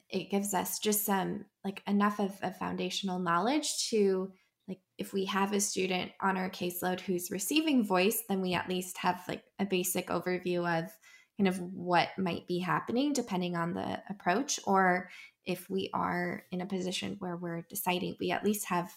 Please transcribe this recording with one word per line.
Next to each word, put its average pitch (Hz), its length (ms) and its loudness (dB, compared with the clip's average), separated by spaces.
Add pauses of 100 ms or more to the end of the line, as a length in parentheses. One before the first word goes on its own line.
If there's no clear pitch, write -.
it 185 200 -4
gives 202 240 0
us 185 260 -2
just 214 260 2
some, 190 400 0 (200)
like, 196 200 -6
enough 202 340 4
of, 196 240 0
of 185 140 -4
foundational 185 640 -4
knowledge 185 720 0
to, 190 420 4 (380)
like, 185 100 -10 (180)
if 202 140 -8
we 196 140 0
have 196 260 2
a 202 80 2
student 185 640 0
on 190 160 2
our 185 120 0
caseload 180 520 -2
who's 180 280 -2
receiving 285 540 4
voice, 196 460 4
then 190 120 2
we 185 120 0
at 175 160 0
least 185 300 -4
have, 180 280 0
like, - 160 -6 (160)
a 202 60 0
basic 185 420 0
overview 180 520 0
of 170 300 0 (480)
kind 196 100 4
of 185 120 2 (140)
what 175 440 2
might 185 300 -2
be 175 120 0
happening 202 520 0
depending 196 460 -2
on 170 160 -2
the - 360 -4
approach. 202 560 -2
Or 185 440 4 (360)
if 180 240 -4
we 190 240 -2
are 180 580 -2
in 180 100 -4
a 185 40 -6
position 190 540 -4
where 180 160 -6
we're 170 340 -6
deciding, 180 500 -2
we 180 120 -2
at - 140 0
least 208 200 0
have 175 320 -2